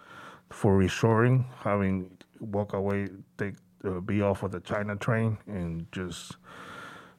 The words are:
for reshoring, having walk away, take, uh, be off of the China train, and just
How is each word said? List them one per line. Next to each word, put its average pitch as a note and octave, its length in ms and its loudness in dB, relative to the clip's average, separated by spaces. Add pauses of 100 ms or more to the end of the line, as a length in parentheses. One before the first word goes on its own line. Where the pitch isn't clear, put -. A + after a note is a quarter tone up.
(520)
for G2 260 4
reshoring, A2+ 680 4 (180)
having F#2+ 480 0 (280)
walk G2+ 340 -4
away, G2+ 340 -2 (320)
take, G2+ 160 -4 (300)
uh, F#2 160 -2
be G2+ 200 0
off G2 220 2
of F#2+ 80 -2
the F2+ 80 -6
China G#2 380 -4
train, A2+ 380 2 (120)
and E2+ 440 -6
just - 460 -8 (800)